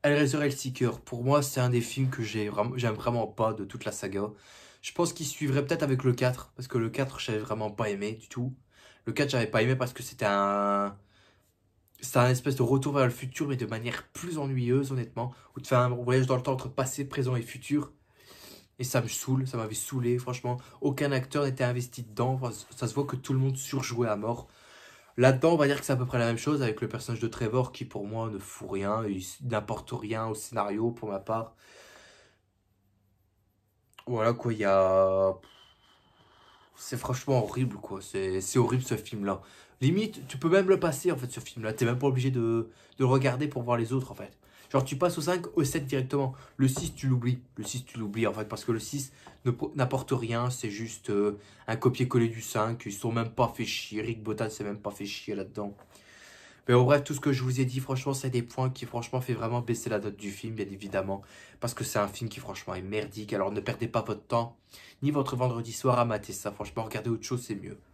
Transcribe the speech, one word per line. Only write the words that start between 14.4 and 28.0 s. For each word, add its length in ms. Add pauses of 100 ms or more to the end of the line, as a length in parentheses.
honnêtement. 420 (240)
Où 40
tu 80
fais 80
un 140
voyage 360
dans 100
le 60
temps 100
entre 160
passé, 360
présent 320
et 60
futur. 500 (880)
Et 40
ça 180
me 40
saoule, 400
ça 100
m'avait 180
saoulé, 440
franchement. 380 (240)
Aucun 320
acteur 320
n'était 180
investi 400
dedans, 300
enfin, 180 (240)
ça 140
se 60
voit 100
que 100
tout 180
le 60
monde 180
surjouait 520
à 80
mort. 320 (680)
Là-dedans, 340
on 40
va 100
dire 120
que 60
c'est 80
à 40
peu 100
près 120
la 60
même 140
chose 240
avec 180
le 80
personnage 320
de 80
Trevor 420
qui, 140
pour 220